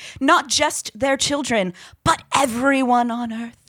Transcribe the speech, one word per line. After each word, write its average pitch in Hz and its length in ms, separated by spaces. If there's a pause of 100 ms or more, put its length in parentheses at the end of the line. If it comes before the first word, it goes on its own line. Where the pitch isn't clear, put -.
(200)
not 277 280
just - 500
their 269 180
children, 240 560 (320)
but - 180 (120)
everyone 247 760
on 233 220
Earth. 233 240 (120)